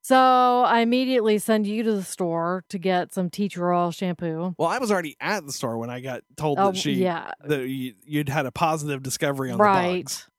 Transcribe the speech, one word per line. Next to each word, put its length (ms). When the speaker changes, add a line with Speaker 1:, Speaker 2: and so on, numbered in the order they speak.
Speaker 1:
So 140
I 640
immediately 580
send 280
you 160
to 100
the 100
store 680
to 80
get 340
some 160
tea 220
tree 200
oil 200
shampoo. 680
Speaker 2:
Well, 120
I 100
was 120
already 300
at 240
the 80
store 240
when 140
I 100
got 220
told 220
Speaker 1:
Oh, 140
Speaker 2:
that 60
she, 140
Speaker 1:
yeah. 400
Speaker 2:
that 240
you, 240
you'd 240
had 160
a 40
positive 520
discovery 480
on 80
Speaker 1:
Right. 380
Speaker 2:
the 80
bugs. 220